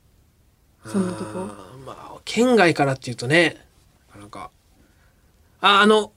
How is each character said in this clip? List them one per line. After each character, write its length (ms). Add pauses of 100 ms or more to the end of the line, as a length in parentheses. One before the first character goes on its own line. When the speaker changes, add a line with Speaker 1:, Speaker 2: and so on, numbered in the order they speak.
(840)
Speaker 1:
そ 140
ん 80
な 80
と 100
こ？ 260
Speaker 2:
あ 260
ー、 100
ま 60 (220)
あ、 120
県 300
外 180
か 100
ら 80
っ 60
て 100
い 60
う 20
と 100
ね、 300 (540)
な 60
か 40
な 60
か。 240 (1120)
あ、 180
あ 60
の、 300